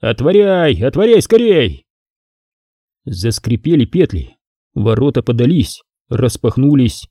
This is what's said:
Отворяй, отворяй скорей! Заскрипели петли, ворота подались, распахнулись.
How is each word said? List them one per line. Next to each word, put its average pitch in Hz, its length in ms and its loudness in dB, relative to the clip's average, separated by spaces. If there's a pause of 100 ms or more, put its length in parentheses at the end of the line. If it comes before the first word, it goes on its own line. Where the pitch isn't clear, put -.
Отворяй, 165 840 0
отворяй 202 360 2
скорей! 175 640 2 (1160)
Заскрипели 117 800 -2
петли, 107 520 -4 (380)
ворота 117 480 0
подались, 123 600 -2 (260)
распахнулись. 127 1040 -2